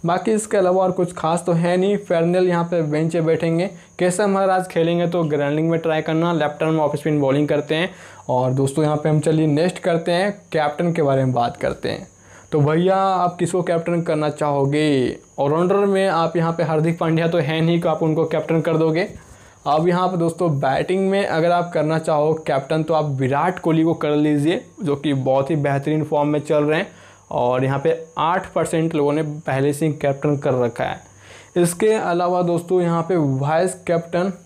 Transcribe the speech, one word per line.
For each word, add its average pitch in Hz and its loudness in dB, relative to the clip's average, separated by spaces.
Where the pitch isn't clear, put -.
बाकी 185 0
इसके 214 0
अलावा 185 2
और 185 2
कुछ 180 -2
खास 170 -2
तो 180 0
है 170 2
नहीं। 196 2
फेरनेल 180 2
यहाँ 170 0
पे 170 -2
बेंच 156 0
पे 170 0
बैठेंगे, 165 0
केशव 180 2
महाराज 190 0
खेलेंगे 170 0
तो 170 0
ग्राउंडिंग 147 0
में 165 0
ट्राई 160 -2
करना, 160 0
लेफ्ट 151 -2
आर्म 160 0
ऑफ 147 0
स्पिन 151 0
बॉलिंग 139 2
करते 147 -2
हैं। 180 -2
और 127 0
दोस्तों, 135 0
यहाँ 151 2
पे 151 -2
हम 151 2
चलिए 160 2
नेक्स्ट 160 0
करते 170 -2
हैं, 190 0
कैप्टन 156 0
के 170 0
बारे 135 2
में 127 0
बात 120 0
करते 127 -4
हैं। - -8
तो 156 0
भैया, 170 2
आप 185 0
किसको 180 0
कैप्टन 170 -2
करना 156 -2
चाहोगे? 143 0
ऑलराउंडर 165 2
में 196 2
आप 165 0
यहाँ 165 0
पे 165 -2
हार्दिक 160 0
पांड्या 165 0
तो 170 0
है 156 0
नहीं 170 2
कि 175 -2
आप 160 0
उनको 160 2
कैप्टन 160 0
कर 160 0
दोगे। 160 2
अब 156 2
यहाँ 180 2
पे 185 -2
दोस्तों, 170 0
बैटिंग 156 0
में 196 0
अगर 165 0
आप 175 0
करना 156 0
चाहो 156 2
कैप्टन, 156 -2
तो 160 -2
आप 151 0
विराट 139 0
कोहली 160 2
को 165 2
कर 156 -2
लीजिए, 151 2
जो 143 0
कि 143 -2
बहुत 135 0
ही 165 0
बेहतरीन 143 0
फॉर्म 147 0
में 147 0
चल 147 0
रहे 151 0
हैं 196 -4
और 127 0
यहाँ 135 -2
पे 165 2
आठ 175 -2
परसेंट 165 -2
लोगों 143 2
ने 156 -2
पहले 147 -2
से 143 -2
ही 151 0
कैप्टन 139 -2
कर 135 -2
रखा 123 -2
है। - -6
इसके 180 2
अलावा 180 0
दोस्तों, 175 0
यहाँ 170 0
पे 175 0
वाइस 151 0
कैप्टन 175 -2